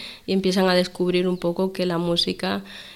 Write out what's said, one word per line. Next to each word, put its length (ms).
y 60
empiezan 380
a 40
descubrir 540
un 80
poco 360
que 140
la 120
música, 680